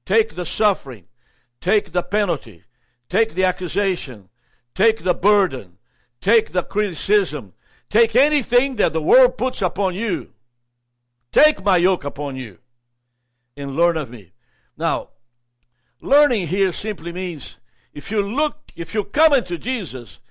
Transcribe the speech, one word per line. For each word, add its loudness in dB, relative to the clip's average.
take 0
the -4
suffering, -2
take 0
the 0
penalty, -2
take 0
the 2
accusation, -2
take 2
the 2
burden, 0
take 2
the 0
criticism, -2
take 2
anything 2
that 0
the -2
world 4
puts -2
upon -2
you. -4
"Take 4
my 2
yoke 2
upon -6
you -10
and -6
learn 2
of -4
me." -14
Now, -2
learning 2
here 2
simply -6
means -8
if -10
you 2
look, -4
if -8
you -2
come 4
into 0
Jesus, -8